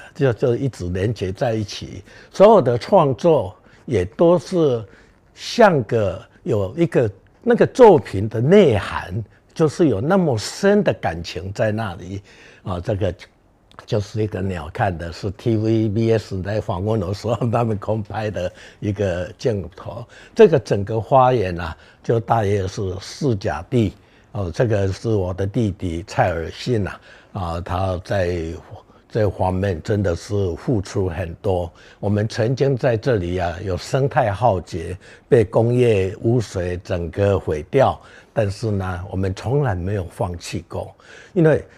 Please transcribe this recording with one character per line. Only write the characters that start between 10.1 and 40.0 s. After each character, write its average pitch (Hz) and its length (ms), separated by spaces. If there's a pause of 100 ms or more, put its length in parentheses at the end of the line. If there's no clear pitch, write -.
么 156 180
深 196 480
的 147 80
感 85 320
情 87 300
在 110 180
那 107 220
里。 87 260 (440)
啊， 90 140
这 107 160
个 92 200 (720)
就 117 120
是 107 240
一 110 40
个 98 160
鸟 90 320
看 101 220
的， 85 140
是 98 200
T 110 260
V 110 320
B 113 240
S 98 300
在 104 180
访 95 240
问 110 160
的 92 140
时 104 120
候 117 80 (160)
他 120 140
们 110 140
空 107 240
拍 107 280
的 90 220 (260)
一 104 140
个 95 460
镜 104 360
头。 - 300 (300)
这 220 120
个 156 120
整 104 260
个 110 160
花 127 320
园 92 260
啊， 85 180 (260)
就 117 180
大 113 240
约 98 240
是 95 320
四 - 340
甲 85 360
地。 113 240 (380)
哦， 95 220
这 131 120
个 101 260
是 - 160
我 98 260
的 95 120
弟 107 240
弟 90 360
蔡 110 240
尔 80 200
信 107 360
啊， - 140 (320)
啊， 87 280
他 90 440
在 87 480 (560)
这 107 200
方 92 240
面 92 300
真 104 200
的 92 120
是 98 400
付 110 260
出 92 280
很 82 280
多。 87 340 (280)
我 104 100
们 104 200
曾 120 260
经 135 220
在 120 200
这 117 200
里 90 220
啊， 85 260
有 92 120
生 131 320
态 127 220
浩 98 300
劫， 87 360 (320)
被 117 160
工 117 300
业 110 480
污 120 180
水 90 440
整 85 260
个 101 280
毁 78 320
掉， 117 280 (340)
但 104 180
是 107 200
呢， 92 400
我 95 60
们 95 180
从 135 280
来 117 120
没 90 200
有 95 100